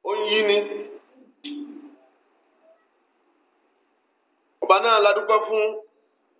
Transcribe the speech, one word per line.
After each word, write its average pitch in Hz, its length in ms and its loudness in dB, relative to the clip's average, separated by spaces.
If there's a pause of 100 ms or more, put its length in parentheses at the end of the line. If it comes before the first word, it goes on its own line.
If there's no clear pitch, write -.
ó 170 60 -6
ń 214 120 -2
yí 214 200 0
ni. 208 140 2 (4000)
Ọba 185 180 4
náà 226 200 2
la 208 140 4
dúpẹ́ 214 300 2
fún, 214 220 -2 (720)